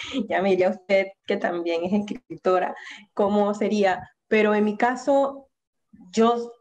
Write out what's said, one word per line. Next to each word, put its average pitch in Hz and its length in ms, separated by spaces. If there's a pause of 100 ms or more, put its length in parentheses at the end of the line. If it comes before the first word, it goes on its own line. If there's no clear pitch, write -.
(280)
ya 170 140
me 196 80
diría 185 180
usted 196 380 (200)
que 202 120
también 170 460
es 180 100
escritora, 185 800 (400)
cómo 208 400
sería, 208 480 (260)
pero 214 260
en 208 100
mi 214 120
caso, 269 720 (640)
yo 233 480